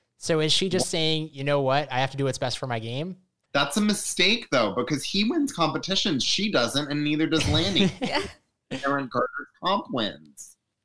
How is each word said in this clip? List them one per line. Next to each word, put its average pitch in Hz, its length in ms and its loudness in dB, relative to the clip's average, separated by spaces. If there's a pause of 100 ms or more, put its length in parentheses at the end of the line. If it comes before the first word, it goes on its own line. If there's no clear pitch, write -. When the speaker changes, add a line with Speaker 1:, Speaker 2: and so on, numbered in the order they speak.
(180)
Speaker 1:
So 160 240 0
is 156 100 2
she 190 160 2
just 180 200 0
Speaker 2:
Wha- - 40 -6
Speaker 1:
saying, 160 400 0
"You 135 140 -10
know 143 160 2
what? 139 320 2
I 123 60 0
have 135 120 0
to 139 60 -12
do 139 80 0
what's 127 140 -2
best 131 180 -2
for 135 100 -6
my 120 120 -2
game"? 135 360 -8 (380)
Speaker 2:
That's 143 240 2
a 208 40 2
mistake, 208 720 2
though, 110 240 4
because 127 280 -2
he 202 200 0
wins 285 300 0
competitions. 160 680 0
She 202 280 0
doesn't, 135 400 0
and 147 120 -2
neither 151 240 0
does 156 200 2
Lanny. 175 480 4
Speaker 1:
<laughs> - 60 -8
Speaker 3:
Yeah. 277 200 -2 (640)
Speaker 2:
Aaron 139 240 0
Carter's - 380 -4 (160)
comp 190 280 0
wins. 98 640 -6 (300)